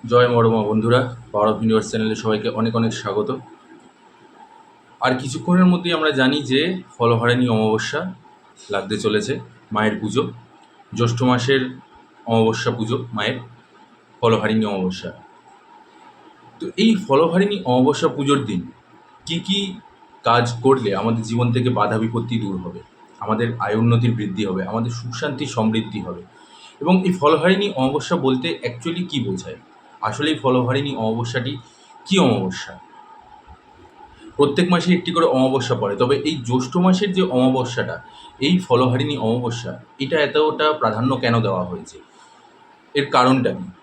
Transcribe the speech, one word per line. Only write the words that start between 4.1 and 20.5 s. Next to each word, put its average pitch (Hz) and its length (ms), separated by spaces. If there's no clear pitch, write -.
আর 127 160
কিছুক্ষণের 160 500
মধ্যেই 175 280
আমরা 156 180
জানি 135 300
যে 156 400
ফলহারিণী 120 500
অমাবস্যা 113 680
লাগতে 101 280
চলেছে, 107 420
মায়ের 107 300
পুজো, 117 300
জ্যৈষ্ঠ 117 300
মাসের 127 560
অমাবস্যা 113 460
পুজো, 113 420
মায়ের 104 260
ফলহারিণী 110 440
অমাবস্যা। 95 460
তো - 80
এই 220 180
ফলহারিণী 175 580
অমাবস্যা 131 420
পুজোর 139 380
দিন 95 160
কী 170 140
কী 190 340
কাজ 120 380